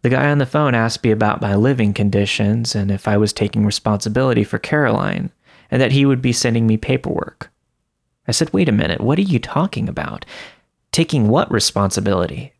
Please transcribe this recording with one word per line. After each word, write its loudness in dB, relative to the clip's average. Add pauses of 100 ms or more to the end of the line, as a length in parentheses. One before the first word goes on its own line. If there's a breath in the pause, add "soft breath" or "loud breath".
The 2
guy 2
on 2
the 2
phone 0
asked -2
me 4
about 0
my 0
living 2
conditions 0
and 0
if -4
I 0
was 2
taking -2
responsibility 0
for -4
Caroline, -2 (400 soft breath)
and 0
that 2
he 4
would 2
be 0
sending 0
me 4
paperwork. -6 (760)
I -2
said, 0
"Wait 2
a 2
minute, 0
what 0
are 0
you 0
talking -2
about? -8 (680 loud breath)
Taking 2
what 2
responsibility?" -2